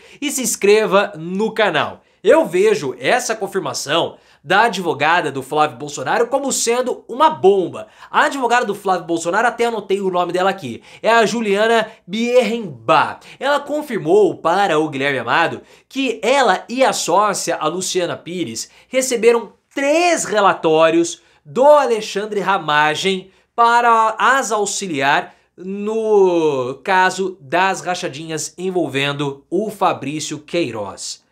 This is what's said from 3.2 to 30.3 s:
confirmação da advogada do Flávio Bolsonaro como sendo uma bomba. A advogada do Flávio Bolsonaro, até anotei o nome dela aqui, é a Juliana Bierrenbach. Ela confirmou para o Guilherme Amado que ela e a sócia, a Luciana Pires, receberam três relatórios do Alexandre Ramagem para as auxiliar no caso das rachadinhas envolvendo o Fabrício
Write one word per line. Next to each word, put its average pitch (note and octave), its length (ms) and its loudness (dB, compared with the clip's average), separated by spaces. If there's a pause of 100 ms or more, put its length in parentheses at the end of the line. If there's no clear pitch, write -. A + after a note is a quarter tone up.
confirmação D#3 840 -4 (260)
da F#3 200 4
advogada E3 680 0
do C3 120 -8
Flávio D3+ 340 0
Bolsonaro D3 500 -4
como C#4 240 -2
sendo A#3+ 560 -2
uma C#4+ 220 2
bomba. E3+ 580 2 (220)
A B3 160 2
advogada B3 400 0
do G3+ 80 -2
Flávio F#3 320 -2
Bolsonaro, E3+ 420 0
até A#3 180 -2
anotei G3+ 360 -2
o F#3+ 80 -2
nome F3+ 220 -2
dela F3+ 180 0
aqui, D3+ 320 -6 (220)
é - 80 2
a A3+ 140 4
Juliana A3 640 0 (180)
Bierrenbach. F#3 1200 0 (120)
Ela C#4 200 -2
confirmou G#3 800 0
para E3+ 420 0
o D#3 100 0
Guilherme C3+ 300 -2
Amado B2+ 420 -4 (260)
que C4 360 -4
ela A3+ 440 0
e B3+ 160 -2
a A3 100 2
sócia, F#3 640 -2
a D#3 100 -4
Luciana F3 500 -4
Pires, D#3 520 -10 (180)
receberam A#3 640 0 (200)
três D#4 520 2
relatórios E3+ 960 2 (220)
do D3+ 200 0
Alexandre A3+ 760 2
Ramagem E3 920 0 (240)
para A#3 640 4
as A#3 340 2
auxiliar F3 840 -2 (200)
no F#3 1300 0
caso F#3 560 0
das E3+ 420 -2
rachadinhas D#3 760 -8
envolvendo C#3+ 920 -4
o G3+ 200 -2
Fabrício D3+ 720 -4